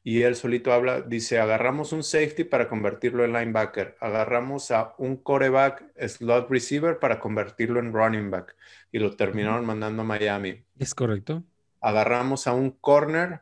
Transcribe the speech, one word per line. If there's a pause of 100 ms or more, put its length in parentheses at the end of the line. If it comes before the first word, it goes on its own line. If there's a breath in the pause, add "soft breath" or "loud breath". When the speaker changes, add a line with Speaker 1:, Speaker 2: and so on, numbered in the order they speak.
Speaker 1:
Y
él
solito
habla,
dice,
"Agarramos
un
safety
para
convertirlo
en
linebacker,
agarramos
a
un
quarterback
slot
receiver
para
convertirlo
en
running
back", (380 loud breath)
y
lo
terminaron
Speaker 2:
Ujú.
Speaker 1:
mandando
a
Miami. (140)
Speaker 2:
Es
correcto. (380)
Speaker 1:
"Agarramos
a
un
corner